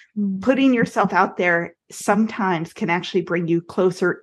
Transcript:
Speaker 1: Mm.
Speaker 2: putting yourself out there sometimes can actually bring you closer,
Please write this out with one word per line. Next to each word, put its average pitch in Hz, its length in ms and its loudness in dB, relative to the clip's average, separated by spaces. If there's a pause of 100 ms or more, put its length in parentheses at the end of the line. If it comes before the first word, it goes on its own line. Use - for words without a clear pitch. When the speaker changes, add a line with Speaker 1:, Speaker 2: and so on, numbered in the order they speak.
(180)
Speaker 1:
Mm. 196 240 -2
Speaker 2:
putting 262 320 4
yourself 220 380 0
out 190 260 2
there 170 380 0 (140)
sometimes 196 840 -2
can 185 160 -4
actually 175 320 -2
bring 175 260 -4
you 170 140 0
closer, 180 600 -2